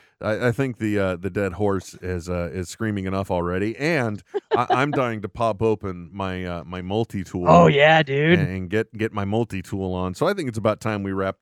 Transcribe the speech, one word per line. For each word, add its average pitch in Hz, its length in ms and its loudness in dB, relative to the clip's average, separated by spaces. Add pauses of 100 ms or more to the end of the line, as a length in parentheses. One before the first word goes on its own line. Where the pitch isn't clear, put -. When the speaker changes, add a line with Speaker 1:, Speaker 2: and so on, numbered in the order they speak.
(200)
Speaker 1:
I, 107 280 0
I 117 40 4
think 135 280 -2
the, 104 180 0
uh, 95 200 2
the 92 120 -6
dead 98 240 -2
horse 98 480 0
is, 90 260 -6
uh, 87 240 -2
is 87 180 -6
screaming 104 360 -4
enough 95 240 -4
already, 92 480 -2
and 127 460 -2 (320)
I, 120 160 2
I'm 139 200 2
Speaker 2:
<laughs> - 0 -
Speaker 1:
dying 120 300 0
to 98 80 -6
pop 107 320 -2
open 95 500 -2
my, 92 320 -4
uh, 87 200 -6
my 90 180 -8
multi-tool 95 680 -4
Speaker 2:
Oh, 170 200 10
yeah, 156 340 6
dude. 147 380 2
Speaker 1:
and, - 100 0
and 92 200 -6
get, 110 280 -2
get 110 160 -2
my 101 120 -4
multi-tool 98 680 -2
on. 92 220 -4
So 143 120 -2
I 202 60 0
think 175 160 -4
it's 107 80 -8
about 104 240 0
time 104 220 -2
we 98 80 -4
wrap 95 300 -2